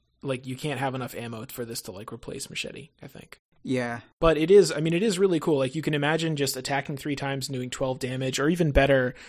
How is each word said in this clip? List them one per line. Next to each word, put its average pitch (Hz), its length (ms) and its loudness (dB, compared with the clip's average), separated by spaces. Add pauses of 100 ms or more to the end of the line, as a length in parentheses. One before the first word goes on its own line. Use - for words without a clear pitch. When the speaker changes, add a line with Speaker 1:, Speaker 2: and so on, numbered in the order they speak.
(240)
Speaker 1:
like, 135 240 -6
you 127 80 -6
can't 139 240 -4
have 135 160 -2
enough 127 180 -6
ammo 117 360 -8
for 123 140 -8
this 117 200 -10
to, 110 80 -14
like, 101 200 -12
replace - 380 -12
machete, - 400 -10 (140)
I - 40 -14
think. - 320 -20 (240)
Speaker 2:
Yeah. 120 360 -4 (200)
Speaker 1:
But 160 180 6
it 160 120 2
is, 190 220 8
I - 80 -4
mean, 160 140 0
it 175 100 0
is 190 160 2
really 185 200 4
cool. 147 200 2
Like, 131 160 0
you 156 80 -4
can 156 100 0
imagine 156 420 0
just 139 220 0
attacking 139 400 -4
three 143 180 -4
times 139 320 -4
and 135 80 -6
doing 127 140 -6
twelve 131 300 -4
damage, 131 400 -4
or 143 100 4
even 170 220 2
better, 135 420 6 (160)